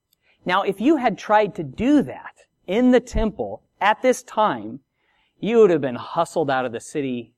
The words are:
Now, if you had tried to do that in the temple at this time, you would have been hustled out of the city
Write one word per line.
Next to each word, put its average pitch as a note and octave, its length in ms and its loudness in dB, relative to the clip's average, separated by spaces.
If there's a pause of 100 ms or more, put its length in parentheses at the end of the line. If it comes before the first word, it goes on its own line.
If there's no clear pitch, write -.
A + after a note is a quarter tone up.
(460)
Now, F#3 160 0
if F#3+ 180 -4
you C#4+ 180 2
had A#3+ 200 0
tried G#3+ 380 0
to F3 80 -8
do A#3 400 0
that - 420 -14 (220)
in B3 240 2
the B3 80 6
temple G#3 640 -6 (180)
at G#3 200 2
this B3 220 0
time, B2+ 580 -4 (580)
you A3+ 200 0
would G#3 100 8
have D#3+ 120 2
been B2+ 140 -4
hustled D#3+ 540 -4
out C3 160 0
of A#2+ 60 -6
the A2+ 80 -8
city B2+ 580 -8